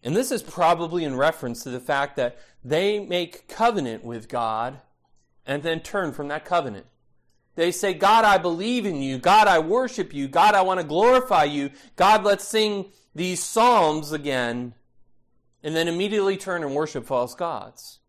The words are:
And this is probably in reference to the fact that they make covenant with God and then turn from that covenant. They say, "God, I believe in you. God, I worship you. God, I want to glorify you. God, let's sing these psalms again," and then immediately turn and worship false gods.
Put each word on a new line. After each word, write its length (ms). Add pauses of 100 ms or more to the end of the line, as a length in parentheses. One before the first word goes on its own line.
And 120
this 160
is 120
probably 640
in 100
reference 480
to 60
the 100
fact 380
that 200 (260)
they 360
make 480
covenant 560
with 240
God 540 (640)
and 180
then 160
turn 320
from 160
that 160
covenant. 440 (680)
They 160
say, 220
"God, 320
I 120
believe 480
in 160
you. 180
God, 280
I 120
worship 540
you. 140
God, 280
I 80
want 160
to 60
glorify 580
you. 260 (260)
God, 280
let's 240
sing 440 (220)
these 300
psalms 680
again," 640 (880)
and 140
then 120
immediately 480
turn 280
and 120
worship 300
false 300
gods. 720